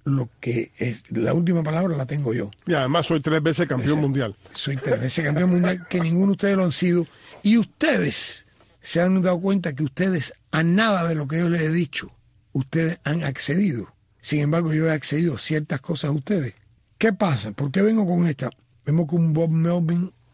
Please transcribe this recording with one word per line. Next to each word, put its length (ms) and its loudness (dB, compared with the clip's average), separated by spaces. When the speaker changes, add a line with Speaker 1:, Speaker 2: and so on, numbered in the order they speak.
Speaker 1:
lo 260 -2
que 400 -4
es, 320 -6
la 240 0
última 260 2
palabra 340 0
la 120 -4
tengo 260 -2
yo". 160 -4
Speaker 2:
Y 80 0
además 320 2
soy 160 0
tres 220 0
veces 240 0
campeón 320 0
Speaker 1:
Ese, 20 2
Speaker 2:
mundial. 340 -2
Speaker 1:
"Soy 260 -6
tres 220 -2
veces 240 -2
campeón 280 2
mundial, 360 0
que 140 -2
ninguno 260 2
de 40 4
ustedes 260 0
lo 80 2
han 60 2
sido. 340 2
Y 160 6
ustedes 880 -2
se 180 -2
han 220 4
dado 180 2
cuenta 340 -2
que 100 -4
ustedes 500 -2
a 120 0
nada 440 2
de 80 0
lo 120 -4
que 120 -2
yo 100 2
les 120 0
he 100 0
dicho, 400 -2
ustedes 520 -2
han 200 -2
accedido. 640 -2
Sin 220 -2
embargo, 320 0
yo 140 2
he 40 2
accedido 440 0
a 40 -8
ciertas 420 -4
cosas 280 -4
a 40 0
ustedes". 400 -2
¿Qué 140 2
pasa? 380 -2
¿Por 200 -4
qué 100 0
vengo 240 2
con 220 2
esta? 220 -4
Vemos 220 2
que 80 -2
un 180 2
Bob 160 2
Melvin 640 0